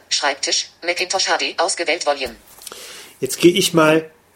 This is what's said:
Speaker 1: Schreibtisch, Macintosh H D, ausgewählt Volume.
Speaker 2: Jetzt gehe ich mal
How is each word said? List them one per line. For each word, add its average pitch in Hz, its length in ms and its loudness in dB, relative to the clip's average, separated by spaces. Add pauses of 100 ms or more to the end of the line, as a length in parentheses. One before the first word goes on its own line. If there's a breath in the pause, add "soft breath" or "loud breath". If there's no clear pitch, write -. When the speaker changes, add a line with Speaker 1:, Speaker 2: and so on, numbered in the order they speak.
Speaker 1:
Schreibtisch, - 600 -2 (120)
Macintosh 180 460 -2
H 160 100 2
D, 139 200 -4
ausgewählt 170 480 -2
Volume. 135 300 -2 (840 loud breath)
Speaker 2:
Jetzt - 180 -4
gehe 175 140 8
ich 180 200 0
mal 160 380 4 (260)